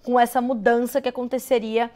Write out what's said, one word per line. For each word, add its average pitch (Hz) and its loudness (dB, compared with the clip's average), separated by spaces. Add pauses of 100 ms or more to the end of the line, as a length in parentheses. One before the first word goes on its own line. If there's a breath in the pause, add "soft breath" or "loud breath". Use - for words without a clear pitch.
com 240 2
essa 240 2
mudança 240 0
que 254 -4
aconteceria 240 -2